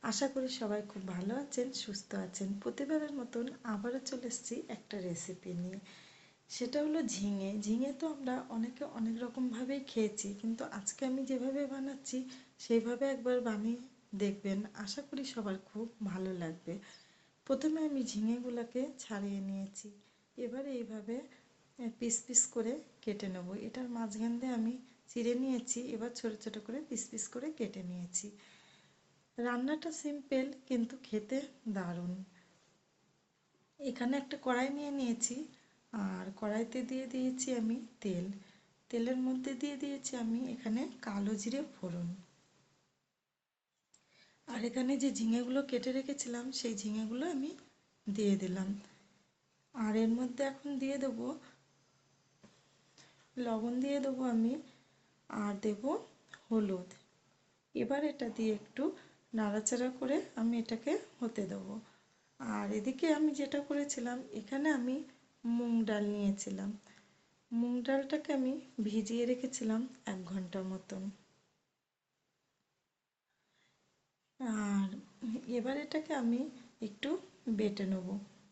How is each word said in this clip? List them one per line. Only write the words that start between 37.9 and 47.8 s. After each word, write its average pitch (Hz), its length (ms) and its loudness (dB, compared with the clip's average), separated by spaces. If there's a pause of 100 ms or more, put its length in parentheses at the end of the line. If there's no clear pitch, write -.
তেল। 180 220 0 (640)
তেলের 240 380 2
মধ্যে 262 240 0 (100)
দিয়ে 285 220 -2
দিয়েছি 277 280 -4 (120)
আমি 226 160 2 (140)
এখানে 226 280 0 (240)
কালো 202 360 0
জিরে 262 200 0 (120)
ফোড়ন। 175 340 -4 (2500)
আর 233 120 -4 (100)
এখানে 254 280 2
যে 262 120 4 (100)
ঝিঙেগুলো 240 400 4 (100)
কেটে 247 300 2
রেখেছিলাম, 254 460 -4 (140)
সেই 233 220 0
ঝিঙেগুলো 220 420 0 (120)
আমি 277 160 0 (560)